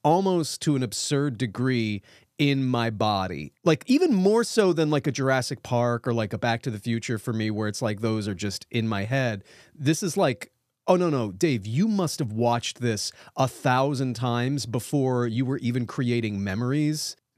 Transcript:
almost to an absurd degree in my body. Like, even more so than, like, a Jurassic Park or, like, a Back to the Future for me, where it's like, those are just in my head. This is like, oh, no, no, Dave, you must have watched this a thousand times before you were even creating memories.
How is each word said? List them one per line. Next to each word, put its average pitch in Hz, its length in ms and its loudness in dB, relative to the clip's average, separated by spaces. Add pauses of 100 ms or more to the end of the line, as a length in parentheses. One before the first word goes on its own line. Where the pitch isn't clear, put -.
almost 175 600 2
to 147 120 2
an 127 80 0
absurd 139 540 -2
degree 117 640 -2 (360)
in 139 280 2
my 117 240 0
body. 95 640 -2 (100)
Like, - 240 4
even 311 260 4
more 208 300 4
so 202 300 2
than, 156 160 2
like, 151 180 2
a 143 40 0
Jurassic 131 520 0
Park 120 420 0
or, 123 80 0
like, 110 200 -2
a 110 40 -4
Back 117 260 -2
to 131 80 -4
the 107 80 -6
Future 113 380 -4
for 120 140 -6
me, 110 180 -2
where 107 200 -2
it's 104 120 -6
like, 107 200 -2
those 110 260 0
are 101 80 -4
just 98 340 -6
in 113 200 0
my 101 160 -2
head. 120 400 -2 (280)
This 151 300 -2
is 180 140 -2
like, 160 340 0 (360)
oh, 185 80 8
no, 180 140 4
no, 123 220 0
Dave, 104 340 0
you 135 220 0
must 196 320 -2
have 120 120 -4
watched 117 480 0
this 117 320 -2 (240)
a 131 120 2
thousand 131 680 0
times 120 520 -2
before 123 580 0
you 117 180 0
were 131 140 -2
even 120 300 -2
creating 117 560 -2
memories. 135 720 -2 (220)